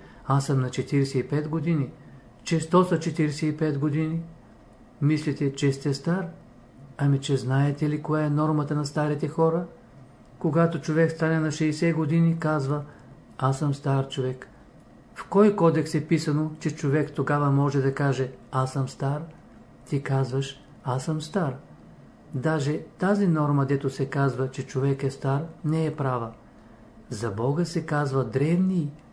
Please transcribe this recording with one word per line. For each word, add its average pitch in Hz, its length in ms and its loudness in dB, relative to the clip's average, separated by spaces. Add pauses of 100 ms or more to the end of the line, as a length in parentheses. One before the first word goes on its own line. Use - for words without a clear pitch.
(260)
„Аз 139 200 2
съм 135 140 2
на 127 100 0
четиридесет 135 460 0
и 123 120 0
пет 151 220 -2
години.“ 156 420 0 (520)
Че 165 160 0
що 180 260 4
са 170 140 0
четиридесет 151 540 -2
и 143 40 -8
пет 151 220 0
години? 160 440 -2 (800)
Мислите, 147 520 0
че 139 200 2
сте 139 200 -2
стар? 170 340 -2 (720)
Ами, 139 220 4
че 139 180 0
знаете 139 520 0
ли 151 120 -2
коя 156 240 0
е 151 40 0
нормата 147 460 2
на 147 100 0
старите 147 420 -2
хора? 165 380 0 (800)
Когато 165 380 2
човек 160 300 2
стане 160 280 0
на 156 120 0
шейсет 156 440 0
години, 165 440 2
казва: 147 440 0 (540)
„Аз 135 220 2
съм 147 140 0
стар 139 340 0
човек.“ 131 400 -6 (680)
В - 120 -14
кой 208 280 6
кодекс 160 400 2
е 156 120 0
писано, 156 520 0
че 151 160 -4
човек 143 360 0
тогава 147 400 0
може 139 300 4
да 135 140 0
каже: 131 360 0 (200)
„Аз 131 220 -2
съм 131 160 -2
стар“? 143 320 -4 (640)
Ти 139 180 -4
казваш: 135 560 -2 (240)
„Аз 131 200 -4
съм 156 180 -4
стар.“ 151 340 -4 (800)
Даже 147 460 0 (200)
тази 202 280 2
норма, 147 380 4
дето 139 240 0
се 131 160 -2
казва, 131 460 0
че 131 160 -8
човек 135 360 -2
е 135 80 0
стар, 139 340 -2 (200)
не 156 200 0
е 151 100 -4
права. 127 360 -2 (800)
За 113 220 -4
Бога 135 340 0
се 160 200 -6
казва 135 400 0
древни, 160 640 0 (220)